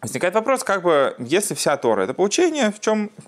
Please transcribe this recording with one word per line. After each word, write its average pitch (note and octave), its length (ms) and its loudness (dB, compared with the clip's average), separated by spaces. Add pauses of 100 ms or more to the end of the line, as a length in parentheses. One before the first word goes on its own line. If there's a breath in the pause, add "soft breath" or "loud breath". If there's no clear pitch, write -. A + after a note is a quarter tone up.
Возникает - 340 -4
вопрос, B3+ 300 0
как G3 180 -2
бы, D3+ 360 2
если D#3 360 -2
вся C#3+ 220 0
Тора — A2 280 0
это B2+ 100 -4
поучение, C4+ 560 2
в G3+ 100 -8
чём, G#3+ 300 0 (180)